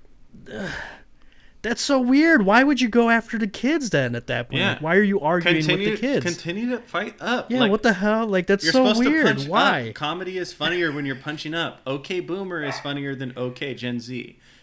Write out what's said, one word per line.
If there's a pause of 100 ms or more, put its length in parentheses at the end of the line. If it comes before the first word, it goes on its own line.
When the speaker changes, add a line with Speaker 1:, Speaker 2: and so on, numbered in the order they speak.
(240)
Speaker 1:
<sighs>
ugh, (920)
that's
so
weird.
Why
would
you
go
after
the
kids
then
at
that
point?
Speaker 2:
Yeah.
Speaker 1:
Like,
why
are
you
arguing
Speaker 2:
Continue,
Speaker 1:
with
the
kids?
Speaker 2:
continue
to
fight
up.
Speaker 1:
Yeah,
Speaker 2:
Like,
Speaker 1:
what
the
hell?
Like,
that's
Speaker 2:
you're
Speaker 1:
so
Speaker 2:
supposed
to
Speaker 1:
weird.
Speaker 2:
punch
Speaker 1:
Why?
Speaker 2:
up.
Comedy
is
funnier
when
you're
punching
up.
Okay,
Boomer
is
funnier
than
Okay
Gen
Z (240)